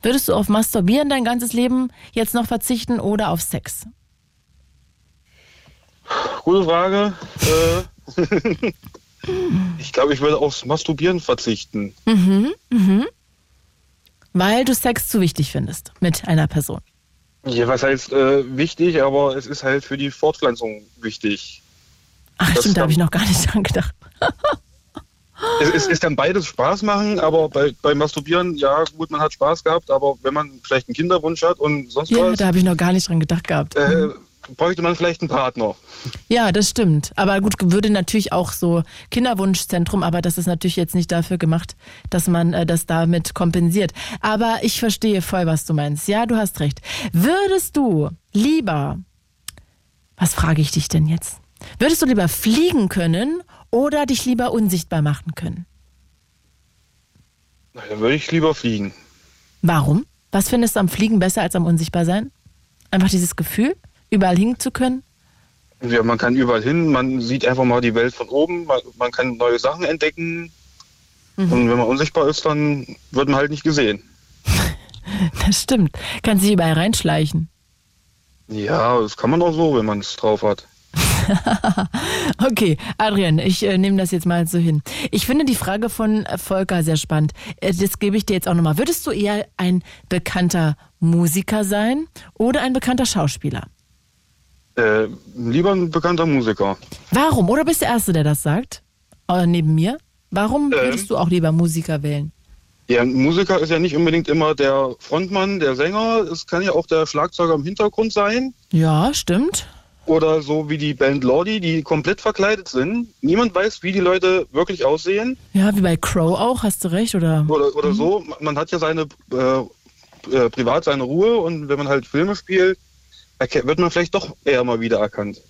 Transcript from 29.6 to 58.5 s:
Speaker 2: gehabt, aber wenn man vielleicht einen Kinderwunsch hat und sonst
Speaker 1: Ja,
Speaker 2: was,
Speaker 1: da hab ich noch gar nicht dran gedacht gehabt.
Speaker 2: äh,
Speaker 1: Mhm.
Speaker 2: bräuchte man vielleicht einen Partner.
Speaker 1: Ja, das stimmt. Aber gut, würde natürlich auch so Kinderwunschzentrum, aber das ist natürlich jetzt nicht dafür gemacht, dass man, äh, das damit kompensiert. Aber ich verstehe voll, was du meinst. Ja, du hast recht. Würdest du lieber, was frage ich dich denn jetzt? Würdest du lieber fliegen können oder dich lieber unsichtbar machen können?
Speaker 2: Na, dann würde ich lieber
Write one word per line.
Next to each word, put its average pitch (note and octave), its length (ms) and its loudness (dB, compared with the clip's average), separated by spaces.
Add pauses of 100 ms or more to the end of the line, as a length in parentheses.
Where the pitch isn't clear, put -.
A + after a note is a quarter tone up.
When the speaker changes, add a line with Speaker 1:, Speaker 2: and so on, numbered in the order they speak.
Speaker 2:
gehabt, D#3+ 260 0
aber C#3 320 2
wenn C3+ 120 -2
man D3 160 -4 (140)
vielleicht C3 260 -2
einen A#2+ 60 -6
Kinderwunsch E3 480 0
hat E3+ 160 2
und C#3+ 300 -2
sonst D3 220 -4
Speaker 1:
Ja, A3+ 200 4
Speaker 2:
was, G#3 80 -2
Speaker 1:
da G3 80 2
hab F3 100 2
ich F3+ 80 6
noch F3 100 2
gar F3 160 2
nicht F#3 160 0
dran E3 140 0
gedacht E3 260 -2
gehabt. D3+ 300 -2
Speaker 2:
äh, D3+ 300 2 (420)
Speaker 1:
Mhm. C3 80 -18
Speaker 2:
bräuchte E3+ 240 0
man E3+ 160 0
vielleicht E3+ 240 -2
einen D3+ 80 -4
Partner. B2 460 -2 (520)
Speaker 1:
Ja, A3+ 240 2
das G3+ 200 2
stimmt. D#3+ 440 0
Aber G3 240 2
gut, G3 140 0 (180)
würde G#3 180 2
natürlich G3+ 440 0
auch F3 180 -2
so E3+ 320 0 (280)
Kinderwunschzentrum, F#3+ 920 0
aber E3+ 180 0
das E3+ 160 -2
ist E3+ 80 -4
natürlich F3 300 -2
jetzt F3 180 -2
nicht E3+ 160 0
dafür E3+ 280 -2
gemacht, E3 400 -2 (320)
dass F3 180 0
man, E3+ 260 2
äh, E3+ 120 0
das E3 200 -2
damit E3 480 0
kompensiert. E3+ 600 0 (260)
Aber A3 440 0
ich A3+ 180 -2
verstehe G#3 400 0
voll, F3+ 240 -2
was D#3+ 180 0
du E3 100 -4
meinst. D3 360 -2
Ja, A3 160 2
du A#3 100 0
hast G#3+ 240 -2
recht. C#3+ 220 -2 (320)
Würdest F4+ 640 2
du E3+ 320 2 (240)
lieber, F#3+ 640 0 (1160)
was E3+ 160 0
frage D#3+ 280 2
ich D3 100 0
dich - 180 -2
denn D#3 180 2
jetzt? - 300 -4 (420)
Würdest D#4+ 220 2
du D#4+ 60 4
lieber G3+ 200 2
fliegen B3 640 2
können G3 520 0 (300)
oder C#4+ 360 2
dich B3+ 180 -2
lieber B3 260 0
unsichtbar F3+ 520 0
machen D3 320 -2
können? F3 300 -10 (2000)
Speaker 2:
Na, G#2+ 140 -18
dann G#2+ 120 -8
würde A#2+ 160 2
ich - 160 -6
lieber D#3+ 240 2